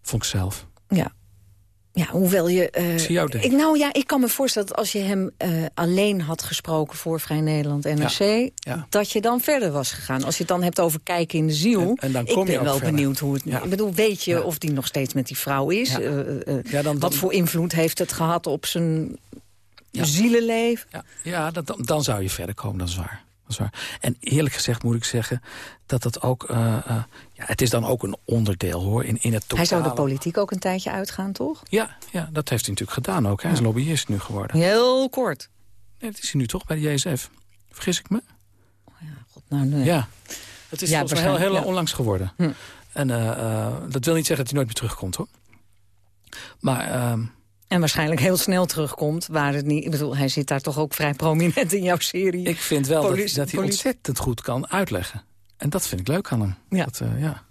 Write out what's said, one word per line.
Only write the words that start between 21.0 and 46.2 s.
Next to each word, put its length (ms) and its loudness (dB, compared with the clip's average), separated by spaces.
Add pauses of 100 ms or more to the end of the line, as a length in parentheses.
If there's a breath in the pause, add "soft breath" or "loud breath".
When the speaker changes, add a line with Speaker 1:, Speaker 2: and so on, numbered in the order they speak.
Speaker 1:
ja, 280 -2
dat, 160 -6
dan, 160 -6
dan 200 2
zou 200 0
je 80 -2
verder 240 -6
komen, 240 -6
dat 100 -2
is 80 -4
waar. 280 -8 (180)
Dat 80 -20
is 80 -6
waar. 420 -6
En 200 -2
eerlijk 340 0
gezegd 280 -2
moet 140 0
ik 80 -4
zeggen 380 -2 (440 loud breath)
dat 160 -2
dat 200 -4
ook, 220 -2
eh, 320 0
eh, 60 -2 (500 loud breath)
ja, 140 -14
het 160 -2
is 80 4
dan 160 2
ook 160 0
een 220 -4
onderdeel, 580 0
hoor, 220 0
in, 180 0
in 100 2
het 120 -2 (100)
Speaker 2:
Hij 100 2
zou 180 2
de 60 2
Speaker 1:
totale 180 0
Speaker 2:
politiek 320 -2
ook 120 0
een 80 -2
tijdje 320 -2
uitgaan, 420 -6
toch? 360 -6
Speaker 1:
Ja, 280 0 (160)
ja, 200 -4
dat 160 -4
heeft 180 0
hij 80 -4
natuurlijk 320 -4
gedaan 220 2
ook. 140 0
Hij 100 2
is 60 2
Speaker 2:
Ja. 60 4
Speaker 1:
lobbyist 440 0
nu 120 -2
geworden. 360 -4
Speaker 2:
Heel 520 4
kort. 400 -4 (500)
Speaker 1:
Nee, 120 -8
dat 120 -14
is 100 -6
hij 80 2
nu 60 2
toch 180 -6
bij 160 -4
de 120 0
J 40 0
S 80 0 (160)
F. 100 -14 (400)
Vergis 280 -2
ik 120 -12
me? 120 0 (640)
Speaker 2:
Oh 160 -20
ja, 80 -16 (240)
god, 160 -20
nou, 180 2
nee. 180 2
Speaker 1:
Ja. 240 2 (600 loud breath)
Dat 140 -8
is 80 0
Speaker 2:
Ja, 80 4
Speaker 1:
volgens 220 0
mij 80 2
heel, 100 4
heel 140 2
Speaker 2:
waarschijnlijk, 100 2
ja. 60 -2
Speaker 1:
onlangs 240 0
geworden. 440 0
Speaker 2:
Hm. 140 2 (420 loud breath)
Speaker 1:
En, 180 0
eh, 180 0
eh, 440 -2 (160)
dat 160 -4
wil 100 4
niet 120 2
zeggen 180 0
dat 20 -4
hij 80 -6
nooit 120 2
meer 80 -8
terugkomt, 420 -4
hoor. 120 -6 (1300 loud breath)